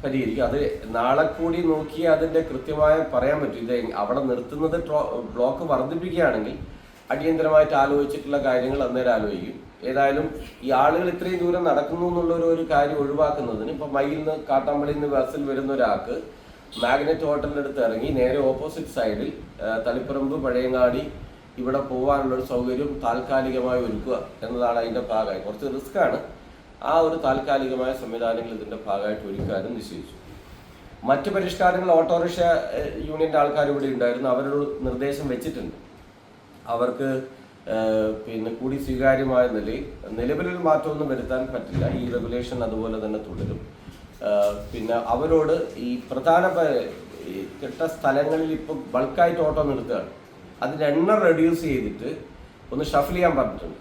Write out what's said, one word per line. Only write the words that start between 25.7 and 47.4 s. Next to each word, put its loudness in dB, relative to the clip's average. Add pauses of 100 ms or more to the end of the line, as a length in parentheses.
റിസ്ക് -6
ആണ്. 0 (720)
ആ 2 (140)
ഒരു 0
താൽക്കാലികമായ 0 (120)
സംവിധാനങ്ങൾ -2
ഇതിൻ്റെ -10
ഭാഗമായിട്ട് -2
ഒരുക്കാനും -4
നിശ്ചയിച്ചു. -12 (960)
മറ്റ് 2
പരിഷ്കാരങ്ങൾ 2
ഓട്ടോറിക്ഷ, 2 (400)
ഏ, -2 (280)
യൂണിയൻ്റെ 2
ആൾക്കാർ 2
ഇവിടെ 0
ഉണ്ടായിരുന്നു, 0
അവരൊരു 0 (260)
നിർദ്ദേശം -2
വെച്ചിട്ടുണ്ട്. -8 (960)
അവർക്ക്, 0 (640)
ഏ, 0 (500)
പിന്നെ -6
കൂടി -2
സ്വീകാര്യമായ 4 (120)
നിലയിൽ -4 (340)
നിലവിലൊരു -2
മാറ്റമൊന്നും 0
വരുത്താൻ -4 (120)
പറ്റില്ല. -4 (140)
ഈ -4 (120)
റെഗുലേഷൻ -4 (100)
അതുപോലെ -4
തന്നെ -4
തുടരും. -6 (680)
ഏ, 0 (400)
പിന്നെ -2 (160)
അവരോട് 4 (320)
ഈ -2 (200)
പ്രധാന 4 (140)
പ-, 2 (400)
ഈ -8 (260)